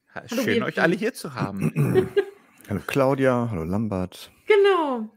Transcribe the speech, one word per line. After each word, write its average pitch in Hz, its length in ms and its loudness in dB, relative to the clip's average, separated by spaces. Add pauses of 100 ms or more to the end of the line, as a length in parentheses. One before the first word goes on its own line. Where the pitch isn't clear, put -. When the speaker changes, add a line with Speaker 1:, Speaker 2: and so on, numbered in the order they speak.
(140)
Speaker 1:
Ha, - 160 -12
Speaker 2:
Hallo 233 140 -4
Speaker 1:
schön, - 20 -2
Speaker 2:
W - 140 2
P. 123 40 0
Speaker 1:
euch 139 180 -4
alle 170 140 4
hier 214 180 -4
zu 156 200 -12
haben. 151 760 0 (340)
Speaker 2:
<laughs> - 260 -20
Speaker 3:
Hallo 95 180 -4
Claudia, 131 640 2
hallo 82 120 -4
Lambert. 95 680 -4 (160)
Speaker 2:
Genau. 339 680 2